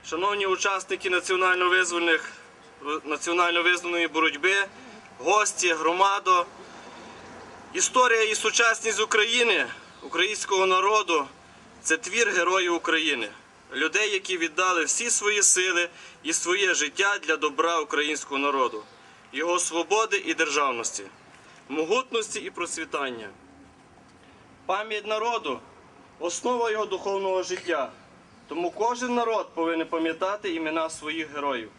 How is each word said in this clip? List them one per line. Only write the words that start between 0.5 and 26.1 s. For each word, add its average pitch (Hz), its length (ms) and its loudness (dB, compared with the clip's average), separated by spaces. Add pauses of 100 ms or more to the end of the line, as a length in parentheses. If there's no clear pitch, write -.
національно-визвольних, 180 1200 2 (720)
національно 170 580 0
визвольної 175 460 2
боротьби, 156 460 2 (640)
гості, 180 540 2
громадо, 180 760 4 (1300)
історія 226 500 4
і 220 120 2
сучасність 220 680 2
України, 214 680 2 (360)
українського 190 640 0
народу — 185 600 2 (560)
це 160 140 2
твір 208 340 0
героїв 175 440 2
України, 156 540 0 (460)
людей, 180 360 0
які 190 280 -4
віддали 165 460 0
всі 226 260 -2
свої 208 320 0
сили 180 460 2 (340)
і 156 100 -4
своє 185 420 2
життя 185 440 0
для 156 180 0
добра 160 440 0
українського 147 580 0
народу, 131 440 0 (500)
його 170 260 0
свободи 196 680 0
і 160 80 0
державності, 139 680 0 (640)
могутності 208 720 -2
і 180 100 -10
процвітання. 147 800 -6 (1400)
Пам'ять 208 400 -4
народу — 214 540 -4 (600)